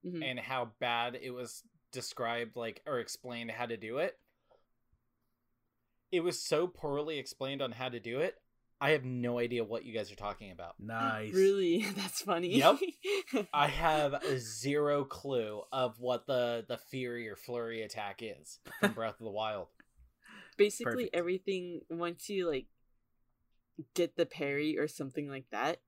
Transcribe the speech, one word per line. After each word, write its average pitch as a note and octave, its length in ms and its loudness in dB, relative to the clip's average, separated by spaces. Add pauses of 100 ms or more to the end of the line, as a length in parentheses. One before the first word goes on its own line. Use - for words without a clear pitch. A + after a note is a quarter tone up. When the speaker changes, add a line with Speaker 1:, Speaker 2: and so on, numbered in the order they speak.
Speaker 1:
Mm-hmm. F3 180 -4
Speaker 2:
And B2+ 160 0
how A#2+ 420 -2
bad A#2+ 400 0
it B2+ 100 -8
was B2 320 -10 (300)
described, A#2 640 -4
like, A2+ 300 -6
or C3+ 140 0
explained A#2 520 -8
how A#2+ 140 -2
to A#2 100 -4
do A2 220 -6
it? F3+ 200 -2 (1900)
It F3+ 100 4
was E3 220 0
so E3 240 2
poorly D3+ 520 -2
explained C3+ 440 -4
on B2+ 100 -2
how B2+ 160 -4
to A#2+ 120 -6
do A#2+ 200 -4
it, F#3 160 0 (440)
I C#3 100 4
have C#3+ 140 4
no A#2+ 360 0
idea A#2+ 240 0
what A2 200 -4
you A#2+ 80 -12
guys G#2+ 200 -4
are G2 40 -16
talking G2+ 360 -8
about. E2+ 260 -12
Speaker 3:
Nice. A2 560 -2
Speaker 1:
Really? F#3+ 560 6
<laughs> F#3+ 60 -6
That's F#3+ 260 -4
funny. F3+ 360 2
Speaker 2:
Yep. - 200 10 (340)
Speaker 1:
<laughs> C4 400 -2
Speaker 2:
I D3 140 6
have D3 560 2 (140)
zero C#3 680 0
clue A#2 580 -2 (100)
of B2 260 0
what B2 280 0
the, A#2+ 420 2
the A#2+ 100 -4
Fury A#2+ 500 -6
or G2+ 80 -8
Flurry A#2 460 -4
attack G#2 400 -6
is G2 380 -10 (200)
from G3+ 120 4
Breath A2+ 280 -2
of A2+ 40 -12
the G#2+ 80 -6
Wild. G#2 340 -2 (920)
Speaker 1:
Basically, G#3 360 4 (140)
Speaker 3:
Perfect. - 100 -4
Speaker 1:
everything, F3+ 640 -2 (100)
once E3+ 380 -4
you, F#3+ 200 0
like, C3+ 180 0 (1300)
get E3+ 220 2
the E3 100 4
parry D3 520 0
or D3 100 2
something C#3+ 400 -6
like C3+ 220 -10
that C3 380 0